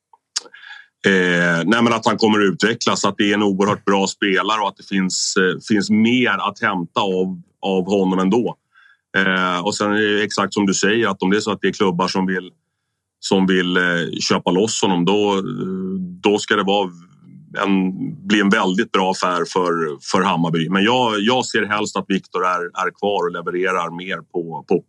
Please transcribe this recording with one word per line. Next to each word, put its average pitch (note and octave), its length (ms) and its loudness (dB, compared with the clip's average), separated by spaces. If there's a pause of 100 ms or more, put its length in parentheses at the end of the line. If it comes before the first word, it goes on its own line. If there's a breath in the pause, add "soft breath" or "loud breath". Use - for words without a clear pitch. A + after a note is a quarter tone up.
(1080 loud breath)
Eh, F2 580 2
nej, A#2 180 4
men A#2 100 4
att A2+ 120 -2
han A2 120 2
kommer G#2+ 220 4
att G2 140 4
utvecklas, G#2+ 520 0
att G2 120 0
det G2+ 140 2
är - 20 2
en G#2 100 2
oerhört G2 420 0
bra G2 220 2
spelare G2+ 540 0
och G2 60 -2
att F#2+ 100 -8
det G2 100 -20
finns, F#2+ 500 -2
eh, F#2 300 0
finns G2 220 0
mer G#2+ 600 2
att - 120 -8
hämta G2+ 400 -2
av, F#2 400 -2 (200)
av F#2+ 240 0
honom F#2 340 2
ändå. F#2+ 360 0 (640 soft breath)
Eh, F#2 480 0
och G2+ 100 -2
sen G#2 160 0
är G#2 100 0
det G#2 220 2
exakt G2+ 300 -2
som G#2 120 0
du F#2+ 80 2
säger, G#2+ 340 2
att G2 160 -4
om F#2 60 0
det G2+ 80 4
är G#2+ 40 0
så G#2+ 100 -2
att G2 100 -6
det G2 60 0
är F#2 60 0
klubbar F#2 340 0
som F#2+ 180 -2
vill, F#2 260 -4 (680)
som F#2+ 280 2
vill, F2+ 300 2
eh, F2+ 60 2 (380)
köpa F#2 300 -2
loss G#2 300 0
honom, F2 240 2
då, G2+ 320 2
eh, F#2+ 60 -2 (800)
då G#2 160 2
ska G#2+ 160 -2
det G#2 80 2
vara G2 260 0 (760)
en, F#2+ 260 2 (360)
bli G#2 140 2
en G2 80 4
väldigt G2+ 420 0
bra F#2+ 200 2
affär F2+ 340 -2
för, E2+ 520 -2 (140)
för G2 100 2
Hammarby. E2 480 0
Men G2 140 0
jag, A#2 360 2
jag A#2 260 0
ser G#2+ 200 -2
helst G#2 300 -2
att F#2+ 120 -4
Viktor F#2 380 -2
är, F2+ 160 0 (240)
är F2+ 140 -4
kvar G2+ 260 0
och E2+ 60 -2
levererar F2 640 -4
mer F#2 200 -8
på, E2 500 -8
på, F2 220 2